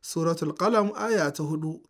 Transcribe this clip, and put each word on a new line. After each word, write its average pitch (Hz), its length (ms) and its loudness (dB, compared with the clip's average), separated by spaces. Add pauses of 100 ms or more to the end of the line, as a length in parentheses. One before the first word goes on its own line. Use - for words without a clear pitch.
Suratul 165 540 -2
Qalam 208 400 2
aya 208 380 2
ta 156 100 -4
hudu. 156 460 -4